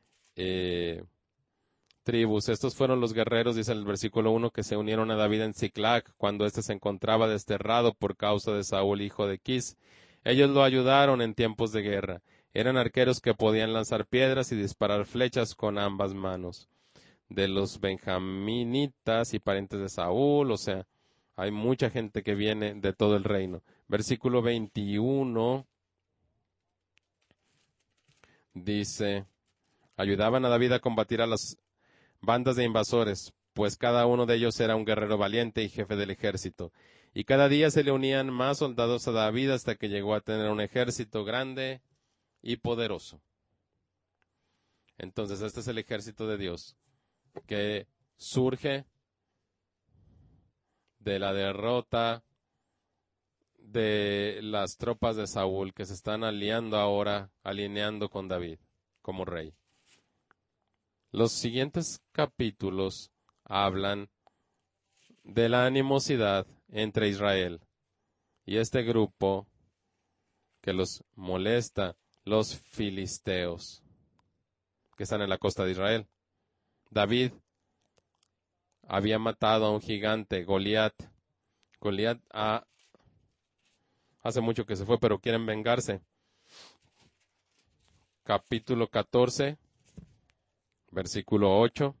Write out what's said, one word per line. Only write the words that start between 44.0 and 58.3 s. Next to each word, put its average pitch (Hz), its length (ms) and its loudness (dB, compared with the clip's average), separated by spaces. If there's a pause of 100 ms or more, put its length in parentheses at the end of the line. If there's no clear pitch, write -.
Entonces, 98 440 -8
este 107 180 -8
es 117 80 -10
el 117 100 -6
ejército 110 480 -8
de 107 140 -4
Dios 87 360 -10 (680)
que 104 420 -4 (300)
surge 131 680 -2 (2000)
de 98 220 -4
la 98 120 -2
derrota 117 920 -2 (1400)
de 104 840 0
las 107 360 -4
tropas 117 380 -2
de 107 120 -4
Saúl, 95 460 -2
que 104 120 -10
se 95 80 -12
están 107 300 -6
aliando 107 540 -2
ahora, 101 520 0 (140)
alineando 104 640 -4
con 98 180 -8
David 87 300 -6 (460)